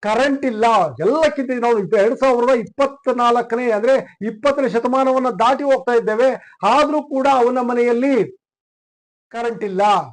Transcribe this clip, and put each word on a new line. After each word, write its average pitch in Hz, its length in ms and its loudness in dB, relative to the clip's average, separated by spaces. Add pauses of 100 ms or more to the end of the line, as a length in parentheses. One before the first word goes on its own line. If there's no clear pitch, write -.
ಕರೆಂಟ್ 262 440 0
ಇಲ್ಲ. 214 500 2
ಎಲ್ಲಕ್ಕಿಂತ 277 560 0 (100)
ನಾವು 233 180 2
ಎರಡ್ 202 400 2
ಸಾವಿರದ 247 320 2
ಇಪ್ಪತ್ನಾಲ್ಕನೇ, 240 1200 -2
ಅಂದ್ರೆ 226 520 0
ಇಪ್ಪತ್ತನೇ 269 460 -2
ಶತಮಾನವನ್ನ 254 600 -2
ದಾಟಿ 247 360 0
ಹೋಗ್ತಾ 262 280 0
ಇದ್ದೇವೆ, 226 680 -2
ಆದ್ರೂ 285 400 0
ಕೂಡ 269 300 -4
ಅವನ 247 260 2
ಮನೆಯಲ್ಲಿ 240 760 0 (920)
ಕರೆಂಟ್ 233 360 -6
ಇಲ್ಲ. 190 180 -2 (300)